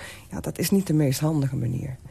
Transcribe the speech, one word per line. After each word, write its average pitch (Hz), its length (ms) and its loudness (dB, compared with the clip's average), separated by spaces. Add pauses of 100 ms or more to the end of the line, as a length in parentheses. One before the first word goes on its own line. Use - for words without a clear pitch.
(320)
Ja, - 80 -6
dat - 200 -6
is 175 120 0
niet 196 160 4
de 160 60 2
meest 147 260 4
handige 147 360 2
manier. 123 400 -2 (160)